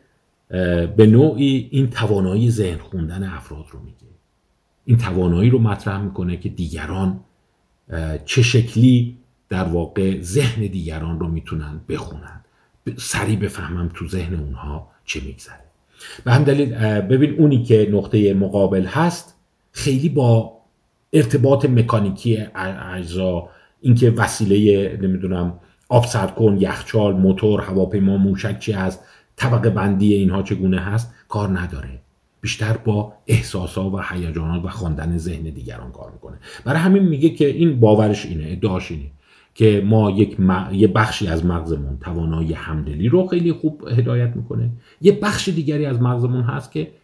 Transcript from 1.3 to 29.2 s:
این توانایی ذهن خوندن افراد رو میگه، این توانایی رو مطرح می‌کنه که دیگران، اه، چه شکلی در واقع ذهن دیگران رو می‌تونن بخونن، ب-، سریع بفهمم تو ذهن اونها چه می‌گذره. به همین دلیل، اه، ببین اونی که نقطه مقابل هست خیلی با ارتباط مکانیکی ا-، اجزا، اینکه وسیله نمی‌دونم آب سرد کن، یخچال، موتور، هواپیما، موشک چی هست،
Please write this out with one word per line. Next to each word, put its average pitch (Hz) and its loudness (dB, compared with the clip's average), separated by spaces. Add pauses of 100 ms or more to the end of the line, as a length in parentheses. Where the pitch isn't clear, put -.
این 135 0
توانایی 104 0
ذهن 90 -2
خوندن 87 -8
افراد 80 -12
رو - -20
میگه، - -20 (880)
این 120 4
توانایی 92 2
رو 131 6
مطرح 101 0
می‌کنه 90 -6
که 92 -8
دیگران، 87 -6 (680)
اه، 80 -6
چه 117 -2
شکلی 120 2 (320)
در 92 -4
واقع 85 -2
ذهن 113 -2
دیگران 82 -8
رو 85 -6
می‌تونن 78 -8
بخونن، 78 -12 (420)
ب-، 120 -8
سریع 107 -4
بفهمم 87 -6
تو 82 -10
ذهن 87 -6
اونها 73 -10 (140)
چه - -10
می‌گذره. - -16 (600)
به 120 0
همین 139 6
دلیل، 143 2
اه، 107 0
ببین 131 2
اونی 143 4
که 107 4
نقطه 101 2
مقابل 98 2
هست - -2 (340)
خیلی 139 0
با 120 2 (540)
ارتباط 135 4
مکانیکی 113 2
ا-، 95 -8
اجزا، 90 -4 (320)
اینکه 123 6
وسیله 101 2
نمی‌دونم 90 -2 (280)
آب 120 4
سرد 95 -4
کن، 107 4
یخچال، 98 0
موتور، 95 2
هواپیما، 95 0
موشک 98 0
چی - -4
هست، 95 -6 (320)